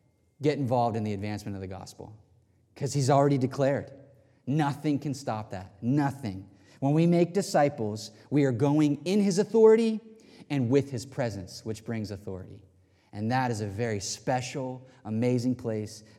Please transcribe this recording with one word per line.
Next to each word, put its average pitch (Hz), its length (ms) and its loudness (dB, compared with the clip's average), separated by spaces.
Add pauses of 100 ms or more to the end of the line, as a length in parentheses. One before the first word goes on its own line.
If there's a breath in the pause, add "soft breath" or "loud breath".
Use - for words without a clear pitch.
(420 soft breath)
Get 139 160 0
involved 120 380 0
in 110 80 -2
the 107 100 -2
advancement 104 400 -8
of 95 60 -10
the 95 80 -8
gospel, 95 440 -16 (640)
'cause 139 160 -4
he's 139 160 0
already 143 300 6
declared. 131 540 0 (540 soft breath)
Nothing 143 520 0
can 139 160 -6
stop 110 360 -6
that. 92 300 -12
Nothing. 120 640 -2 (360 loud breath)
When 135 120 2
we 160 140 4
make 170 260 4
disciples, 147 800 0 (200 loud breath)
we 143 140 4
are 135 80 2
going 143 520 2
in 190 160 2
his 196 180 2
authority 220 600 6 (500 loud breath)
and 131 180 0
with 135 220 2
his 120 160 -8
presence, 101 580 -8
which 110 200 -8
brings 110 260 -6
authority. 95 500 -12 (540 soft breath)
And 107 160 -4
that 127 200 2
is 107 100 -4
a 110 60 -2
very 104 340 -4
special, 127 840 -6 (180 loud breath)
amazing 123 500 0
place 110 480 -6 (160 loud breath)